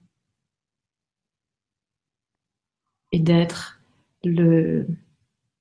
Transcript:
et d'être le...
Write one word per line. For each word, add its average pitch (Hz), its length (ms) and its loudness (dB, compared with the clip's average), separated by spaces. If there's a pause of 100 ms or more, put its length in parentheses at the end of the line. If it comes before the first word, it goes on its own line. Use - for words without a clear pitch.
(3000)
et 175 80 -2
d'être 170 640 0 (420)
le... 165 640 0 (720)